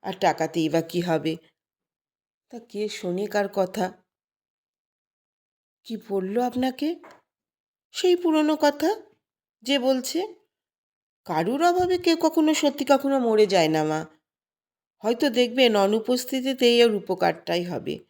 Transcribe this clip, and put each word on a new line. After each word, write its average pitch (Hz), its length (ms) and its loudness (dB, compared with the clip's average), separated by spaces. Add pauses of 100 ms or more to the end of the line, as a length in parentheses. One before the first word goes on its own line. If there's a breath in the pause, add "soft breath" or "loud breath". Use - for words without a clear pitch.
আর - 180 -8
টাকাতেই 160 480 0
বা 160 120 0
কী 165 200 -6
হবে?" 160 360 -2 (1160 soft breath)
"তা 240 60 -16
কে 214 300 -8
শোনে 190 380 -4
কার 202 220 -2
কথা?" 185 380 -2 (2000)
"কি 226 80 -10 (140)
বলল 196 320 -2
আপনাকে?" 254 480 -2 (1040)
"সেই 359 240 2
পুরনো 311 400 2
কথা, 294 340 2 (720)
যে 269 160 0
বলছে, 262 560 -2 (920)
কারুর 180 400 -2
অভাবে 359 340 2
কেউ 339 180 2
কখনো 320 380 2
সত্যি 285 300 -2
কখনো 277 340 2
মরে 220 280 2
যায় 180 220 2
না 156 160 0
মা, 156 220 -4 (960)
হয়তো 240 260 0
দেখবেন 240 460 2
অনুপস্থিতিতেই 240 1080 2
ওর 226 100 4
উপকারটাই 180 680 -2
হবে। 170 300 -6 (160)